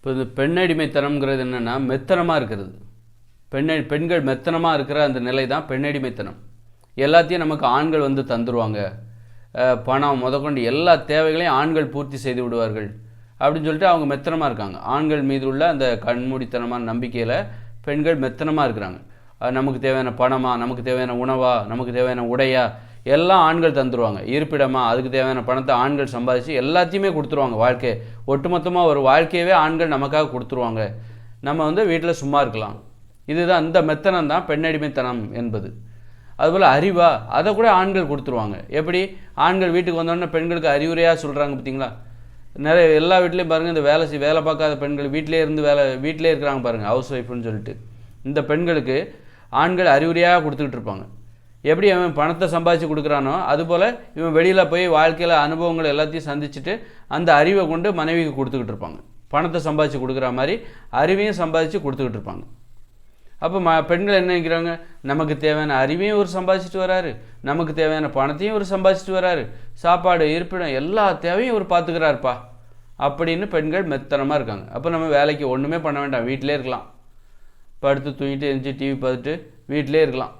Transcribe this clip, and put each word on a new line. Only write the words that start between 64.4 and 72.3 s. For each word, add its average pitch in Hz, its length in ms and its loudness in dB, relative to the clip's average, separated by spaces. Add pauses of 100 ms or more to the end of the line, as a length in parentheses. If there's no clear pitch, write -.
நமக்கு 151 360 -2
தேவையான 151 480 2
அறிவையும் 185 300 0
இவர் 190 200 0
சம்பாதிச்சுட்டு 185 440 0
வராரு, 185 320 0 (300)
நமக்கு 156 320 -2
தேவையான 156 360 0
பணத்தையும் 151 460 -2
இவர் 202 140 -2
சம்பாதிச்சுட்டு 190 460 0
வராரு, 180 280 0 (300)
சாப்பாடு, 175 600 4
இருப்பிடம், 175 340 -4
எல்லா 180 460 0
தேவையும் 202 420 -2
இவர் 190 140 -2
பார்த்துக்கிறாருப்பா 160 640 0 (640)